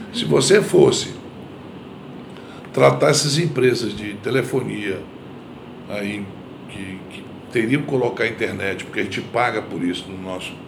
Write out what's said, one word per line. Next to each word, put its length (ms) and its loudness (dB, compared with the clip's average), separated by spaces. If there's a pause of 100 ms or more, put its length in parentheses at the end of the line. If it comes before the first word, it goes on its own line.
(140)
se 100 -2
você 380 6
fosse 520 6 (1600)
tratar 380 6
essas 280 4
empresas 580 2
de 180 -6
telefonia 840 0 (880)
aí, 360 -4 (460)
que, 280 -10 (120)
que 140 -14 (280)
teriam 300 2
que 60 -8
colocar 360 0
a 40 2
internet, 560 -2
porque 160 -4
a 40 0
gente 160 -4
paga 420 0
por 200 -6
isso 260 -2
no 120 -10
nosso 320 -8 (160)